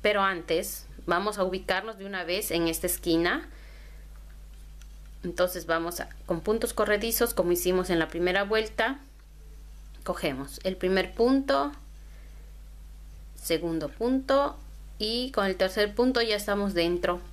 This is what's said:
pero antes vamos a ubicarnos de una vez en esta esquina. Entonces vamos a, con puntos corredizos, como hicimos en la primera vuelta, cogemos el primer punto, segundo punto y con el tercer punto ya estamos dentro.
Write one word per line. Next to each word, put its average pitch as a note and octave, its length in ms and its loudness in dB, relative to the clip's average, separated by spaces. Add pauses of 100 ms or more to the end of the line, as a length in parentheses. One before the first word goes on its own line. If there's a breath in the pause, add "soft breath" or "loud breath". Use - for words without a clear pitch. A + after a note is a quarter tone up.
pero G#3 200 4
antes F#3+ 640 0 (200)
vamos G3 320 2
a G3+ 60 2
ubicarnos F#3+ 540 0
de G3 80 -12
una G3 180 -6
vez F3+ 280 -2
en E3 160 4
esta E3 200 0
esquina. F3 640 2 (1700 loud breath)
Entonces F3+ 420 0
vamos E3 360 0
a, - 80 -6 (160)
con E3+ 160 -2
puntos A3+ 320 0
corredizos, A3 600 2
como F3 200 4
hicimos F3+ 360 4
en E3+ 100 6
la D#3+ 100 2
primera F3+ 340 2
vuelta, A3 560 2 (1040)
cogemos C#3 600 -2
el F#3 120 0
primer F#3 380 2
punto, C#4 580 4 (1700 soft breath)
segundo D#3+ 480 0
punto C4+ 680 2 (420)
y A#3 320 -2
con G#3 140 2
el F#3+ 120 2
tercer G3+ 380 2
punto B3+ 260 4
ya A3 140 2
estamos G3+ 380 0
dentro. F3 460 2 (140)